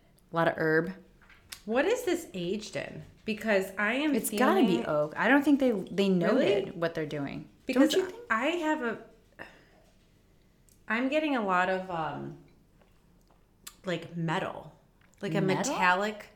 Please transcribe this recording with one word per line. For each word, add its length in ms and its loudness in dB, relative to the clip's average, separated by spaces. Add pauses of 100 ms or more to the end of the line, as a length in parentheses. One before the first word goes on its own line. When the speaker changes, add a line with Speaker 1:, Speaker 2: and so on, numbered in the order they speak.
(320)
Speaker 1:
a 40 -6
lot 120 4
of 80 0
herb. 360 2 (760)
Speaker 2:
What 180 0
is 200 0
this 280 -2
aged 440 -6
in? 260 -10 (240)
Because 400 0 (100)
I 180 0
am 200 0
Speaker 1:
It's 160 -2
gotta 320 4
be 60 6
Speaker 2:
feeling 180 0
Speaker 1:
oak. 300 0
I 120 2
don't 160 6
think 160 4
they, 120 4 (180)
they 180 2
noted 300 4 (300)
Speaker 2:
Really? 100 -10
Speaker 1:
what 160 -2
they're 100 -4
doing. 440 -8 (180)
Speaker 2:
Because 240 4
Speaker 1:
Don't 140 2
you 60 -8
think? 200 -16
Speaker 2:
I 160 0
have 360 -2
a, 160 -4 (1900)
I'm 220 -2
getting 260 0
a 80 -2
lot 240 2
of, 220 -2
um, 460 -6 (1500)
like, 320 -6
metal. 560 -4 (480)
Like 140 -4
a 80 2
Speaker 1:
Metal? 320 0
Speaker 2:
metallic, 600 2